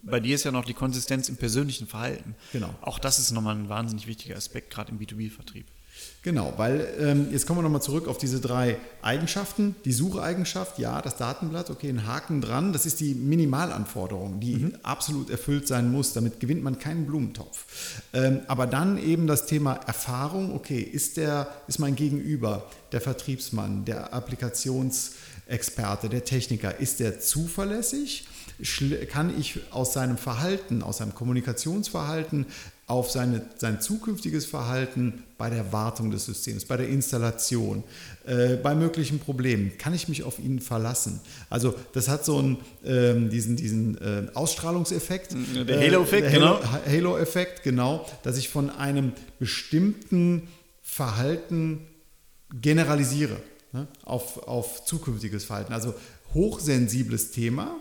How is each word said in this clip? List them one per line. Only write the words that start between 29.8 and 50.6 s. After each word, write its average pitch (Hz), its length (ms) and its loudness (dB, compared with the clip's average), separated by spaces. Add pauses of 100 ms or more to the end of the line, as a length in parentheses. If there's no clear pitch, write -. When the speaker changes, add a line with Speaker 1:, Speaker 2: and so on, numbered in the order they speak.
Speaker 2:
seinem 127 240 0
Verhalten, 135 640 -2
aus 92 160 -4
seinem 107 160 -4
Kommunikationsverhalten 151 1300 -2 (420)
auf 123 220 0
seine, 123 360 0 (120)
sein 110 220 0
zukünftiges 190 680 -2
Verhalten 127 800 -2 (140)
bei 117 120 -2
der 110 220 -2
Wartung 110 400 0
des 104 140 -2
Systems, 107 400 -6
bei 127 100 0
der 123 140 0
Installation, 113 960 0 (400)
äh, 123 320 4
bei 143 180 2
möglichen 160 440 2
Problemen, 123 580 2
kann 160 160 -2
ich 170 160 -2
mich 147 140 -2
auf - 160 -6
ihn 131 200 0
verlassen? 113 600 -2 (280)
Also 117 240 2 (200)
das 127 160 2
hat 151 160 2
so 147 140 4
einen, 135 180 4 (260)
ähm, 120 460 6
diesen, 113 260 2
diesen, 110 420 0
äh, 101 360 -2
Ausstrahlungseffekt. 170 1000 -2
Speaker 1:
Mhm, 127 340 -2
der 131 120 4
Speaker 2:
Äh, 143 80 8
Speaker 1:
Halo-Effekt, 185 360 8
Speaker 2:
der 143 180 8
Halo-, 165 180 8
Speaker 1:
genau. 117 140 0
Speaker 2:
Ha-, - 120 -2
Halo-Effekt, 175 800 2
genau, 135 420 2 (180)
dass 123 140 -2
ich 131 120 -2
von 139 200 0
einem 139 440 0 (260)
bestimmten 175 1120 2 (340)